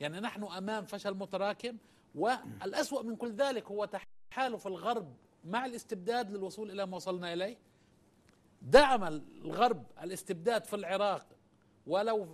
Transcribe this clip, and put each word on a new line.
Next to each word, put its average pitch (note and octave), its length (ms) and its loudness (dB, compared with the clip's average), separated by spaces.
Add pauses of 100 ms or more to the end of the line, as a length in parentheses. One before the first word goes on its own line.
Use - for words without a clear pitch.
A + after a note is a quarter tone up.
يعني D3+ 200 -4
نحن G#3 240 -4
أمام F#3+ 400 -4
فشل G3+ 300 -4
متراكم، G3 600 -2 (380)
والأسوأ A#3 880 0
من A3+ 140 -6
كل A#3+ 160 -4
ذلك B3+ 340 0
هو G3+ 220 -2 (420)
تحالف B3 360 -2
الغرب F#3 480 -2 (300)
مع A3+ 220 -2
الاستبداد A3+ 640 -2
للوصول G3+ 400 -6
إلى G3 160 -2
ما F#3 100 -6
وصلنا F3 360 -4
إليه. F#3+ 240 -2 (1080)
دعم B3+ 420 10
الغرب D#3+ 800 0 (180)
الاستبداد F#3 640 -2
في G#3 120 -4
العراق F#3+ 500 0 (600)
ولو G3+ 480 0